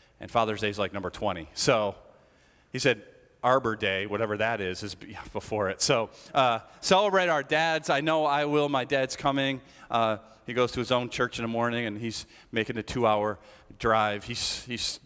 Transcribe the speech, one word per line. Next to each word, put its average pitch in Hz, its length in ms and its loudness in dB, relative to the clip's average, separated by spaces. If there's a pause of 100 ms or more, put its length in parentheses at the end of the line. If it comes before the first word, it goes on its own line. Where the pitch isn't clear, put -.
(200)
and 101 100 -12
Father's 110 320 0
Day 107 80 0
is, 101 80 -4
like, 95 160 -2
number 95 160 -6
twenty. 90 460 -4
So 107 400 2 (760)
he 131 60 -8
said, 123 240 2 (420)
Arbor 123 320 4
Day, 98 300 0
whatever 104 320 -2
that 110 240 -2
is, 92 220 -4
is 98 100 -8
be-, - 240 -16 (160)
before 104 360 -2
it. 95 120 -6
So, 117 300 0 (240)
uh, 120 240 4 (220)
celebrate 190 480 4
our 151 120 2
dads. 156 480 0
I 143 120 2
know 156 240 2
I 147 200 0
will. 147 240 2
My 131 160 0
dad's 135 300 -2
coming. 135 440 0 (300)
Uh, 113 280 2 (280)
he 123 80 -10
goes 120 200 2
to 127 60 -2
his 120 120 -4
own 123 180 2
church 120 300 -2
in 117 40 -4
the 113 40 -2
morning, 117 400 0
and 104 100 -6
he's 110 300 -8 (240)
making 113 260 -2
a 107 60 -4
two-hour 107 560 2 (400)
drive. 107 460 2
He's, - 400 -4
he's - 400 -4